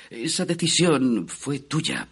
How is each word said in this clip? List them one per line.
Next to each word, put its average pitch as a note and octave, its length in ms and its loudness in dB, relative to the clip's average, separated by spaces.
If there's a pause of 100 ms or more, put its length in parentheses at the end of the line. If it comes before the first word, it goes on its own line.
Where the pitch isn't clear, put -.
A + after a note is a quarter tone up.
(100)
Esa D#3+ 340 -4
decisión D#3 840 2
fue C#3 320 -6
tuya, - 520 -4